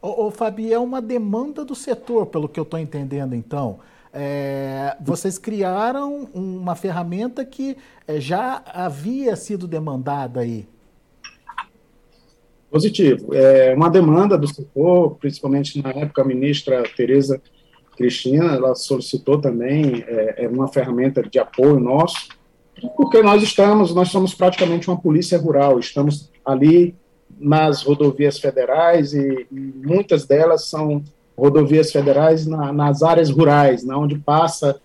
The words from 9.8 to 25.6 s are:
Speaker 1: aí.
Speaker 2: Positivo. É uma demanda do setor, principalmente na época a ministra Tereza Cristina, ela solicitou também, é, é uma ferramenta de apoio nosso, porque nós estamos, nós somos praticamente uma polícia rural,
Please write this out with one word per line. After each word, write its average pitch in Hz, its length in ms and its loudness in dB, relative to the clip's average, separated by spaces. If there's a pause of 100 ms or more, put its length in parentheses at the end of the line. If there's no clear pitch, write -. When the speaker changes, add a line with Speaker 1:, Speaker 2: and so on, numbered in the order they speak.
Speaker 1:
aí. 117 260 -8 (2000)
Speaker 2:
Positivo. 156 640 0
É 135 400 8
uma 165 160 4
demanda 175 480 4
do 143 80 0
setor, 151 680 0
principalmente 139 680 -4
na 135 80 -6
época 143 320 -4
a - 20 2
ministra 131 600 -2 (120)
Tereza 135 460 0 (540)
Cristina, 139 580 0
ela 127 200 0
solicitou 139 640 -4
também, 131 680 -2
é, 110 380 -4
é 113 40 -4
uma 131 200 -4
ferramenta 127 540 -2
de - 160 -2
apoio 139 400 2
nosso, 139 500 -2 (680)
porque 233 240 4
nós 208 220 6
estamos, 202 520 4
nós 180 140 2
somos 190 240 0
praticamente 180 560 0
uma 180 100 -2
polícia 175 380 0
rural, 143 420 2